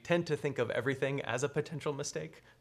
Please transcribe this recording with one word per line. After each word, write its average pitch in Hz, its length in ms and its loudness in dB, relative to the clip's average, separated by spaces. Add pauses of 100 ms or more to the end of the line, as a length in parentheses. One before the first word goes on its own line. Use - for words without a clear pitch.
tend 175 240 2
to 151 100 2
think 143 220 -2
of 117 120 2
everything 135 520 2
as 127 220 0
a 143 40 2
potential 147 460 -2
mistake, 156 480 -6 (180)